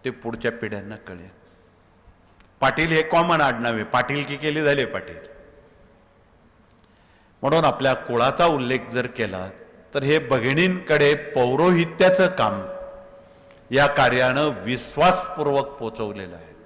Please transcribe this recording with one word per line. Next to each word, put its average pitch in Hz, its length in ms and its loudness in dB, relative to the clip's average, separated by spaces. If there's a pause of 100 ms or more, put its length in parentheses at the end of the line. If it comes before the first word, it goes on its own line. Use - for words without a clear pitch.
ते 131 40 -4
पुढच्या 117 420 -6
पिढ्यांना 107 440 -10
कळेल. 92 340 -18 (1300)
पाटील 135 280 0
हे 160 140 2
कॉमन 170 400 2
आडनाव 120 320 0
आहे, 110 100 -4
पाटीलकी 135 540 -2
केली 151 260 -2
झाली 143 220 2
पाटील. - 480 -12 (2000)
म्हणून 156 240 2
आपल्या 131 280 2
कुळाचा 127 520 2
उल्लेख 131 340 0 (140)
जर 123 140 -2
केला, 95 420 -6 (440)
तर 139 100 -2
हे 147 160 4
भगिनींकडे 147 960 2
पौरोहित्याचं 170 1120 2
काम 107 340 -2 (1120)
या 139 160 4
कार्यानं 127 600 2
विश्वासपूर्वक 139 1200 0
पोचवलेलं 104 680 -8
आहे. 78 180 -20 (120)